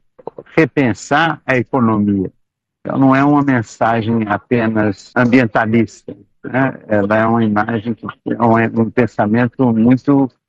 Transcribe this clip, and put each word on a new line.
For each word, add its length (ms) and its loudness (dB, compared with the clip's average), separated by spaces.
repensar 880 0
a 120 -2
economia. 760 0
Então, 160 -8
não 180 4
é 100 2
uma 180 2
mensagem 880 -2
apenas 880 -2
ambientalista, 1000 0
né? 420 -4
Ela 300 0
é 100 2
uma 180 0
imagem 480 -2
que 140 -14
é 360 -8
um, 400 2
um 60 -2
pensamento 840 0
muito 580 2